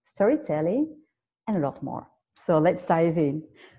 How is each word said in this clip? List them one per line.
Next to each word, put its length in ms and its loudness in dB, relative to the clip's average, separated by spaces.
storytelling, 920 0
and 100 0
a 20 0
lot 200 -2
more. 280 -10
So 240 0
let's 260 2
dive 320 2
in. 240 0